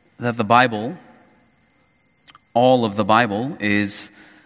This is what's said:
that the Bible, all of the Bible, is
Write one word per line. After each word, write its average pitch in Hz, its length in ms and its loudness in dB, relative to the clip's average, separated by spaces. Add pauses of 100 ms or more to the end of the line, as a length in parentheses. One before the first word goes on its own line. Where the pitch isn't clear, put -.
(180)
that 120 180 -4
the 117 60 -2
Bible, 117 560 0 (1600)
all 123 300 4
of 101 120 -4
the 107 80 0
Bible, 110 560 0
is 104 500 -2 (360)